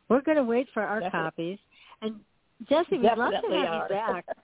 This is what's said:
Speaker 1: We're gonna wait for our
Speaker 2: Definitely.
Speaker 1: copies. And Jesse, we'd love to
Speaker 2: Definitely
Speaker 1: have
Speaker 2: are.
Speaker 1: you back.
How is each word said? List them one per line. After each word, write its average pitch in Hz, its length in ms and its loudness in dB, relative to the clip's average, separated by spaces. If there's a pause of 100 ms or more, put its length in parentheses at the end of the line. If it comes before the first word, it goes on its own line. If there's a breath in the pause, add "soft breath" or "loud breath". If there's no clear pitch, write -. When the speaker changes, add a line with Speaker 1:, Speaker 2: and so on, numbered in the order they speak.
Speaker 1:
We're 262 140 4
gonna 302 220 4
wait 240 300 0
for 214 80 -2
our 202 180 -2
Speaker 2:
Definitely. 170 300 -2
Speaker 1:
copies. 170 280 -6 (440 loud breath)
And 220 120 -6 (540)
Jesse, 339 300 2
we'd 240 40 -4
love 233 280 4
to 587 100 -2
Speaker 2:
Definitely 392 180 0
Speaker 1:
have 277 100 2
Speaker 2:
are. 165 140 -2
Speaker 1:
you - 60 -6
back. 196 360 -4 (200)